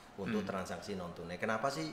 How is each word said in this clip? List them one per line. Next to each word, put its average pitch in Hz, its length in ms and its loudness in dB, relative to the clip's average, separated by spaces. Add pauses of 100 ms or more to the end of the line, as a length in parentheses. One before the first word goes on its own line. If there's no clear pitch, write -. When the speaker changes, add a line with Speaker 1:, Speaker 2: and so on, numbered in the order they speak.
(140)
Speaker 1:
untuk 101 320 2
Speaker 2:
Hmm. 95 80 0
Speaker 1:
transaksi 92 400 -2
non 87 160 -2
tunai. 85 320 -4
Kenapa 110 320 4
sih, 156 180 0